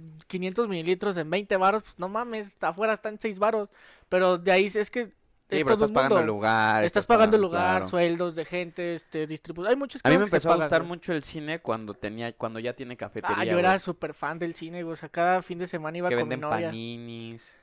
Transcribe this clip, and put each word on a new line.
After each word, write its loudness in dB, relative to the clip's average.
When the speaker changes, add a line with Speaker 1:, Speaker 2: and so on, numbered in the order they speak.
Speaker 1:
quinientos -2
mililitros 0
en -2
veinte 0
varos, 4
pues, -20
no -6
mames, -8
afuera 0
está -4
en -10
seis -6
varos. 0
Pero 4
de 2
ahí 6
es -2
que -2
Speaker 2:
Sí, 0
Speaker 1:
es 2
Speaker 2:
pero 6
Speaker 1:
todo 4
Speaker 2:
estás 2
Speaker 1:
un -2
Speaker 2:
pagando 4
Speaker 1:
mundo. 2
Speaker 2:
lugar, 4
Speaker 1:
Estás 2
Speaker 2:
estás -6
Speaker 1:
pagando 6
Speaker 2:
pagando, 4
Speaker 1:
lugar, 0
Speaker 2:
claro. -2
Speaker 1:
sueldos 0
de -4
gente, -6
este, -6
distribu-, -8
hay 4
muchas -8
Speaker 2:
A 2
mí 8
Speaker 1:
cosas 6
Speaker 2:
me 4
Speaker 1:
que -4
se 2
Speaker 2:
empezó 0
a 6
Speaker 1:
pagan, 0
Speaker 2:
gustar 2
Speaker 1:
güey. -6
Speaker 2:
mucho -8
el -2
cine -8
cuando -6
tenía, -8
cuando -8
ya -6
tiene -12
Speaker 1:
Ah, -20
Speaker 2:
cafetería, -4
Speaker 1:
yo 0
era 2
Speaker 2:
güey. 2
Speaker 1:
súper -8
fan -6
del -6
cine, -12
güey. -8
O -16
sea, -14
cada 2
fin -10
de -6
semana -8
iba -2
Speaker 2:
Que 0
Speaker 1:
con 2
mi -6
Speaker 2:
venden -4
Speaker 1:
novia. -2
Speaker 2:
paninis, -10